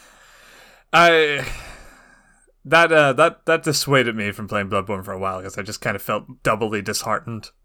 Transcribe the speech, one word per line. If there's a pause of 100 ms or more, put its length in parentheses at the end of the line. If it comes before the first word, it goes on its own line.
(920)
I, (1200)
that,
uh,
that,
that
dissuaded
me
from
playing
Bloodborne
for
a
while,
'cause
I
just
kind
of
felt
doubly
disheartened. (140)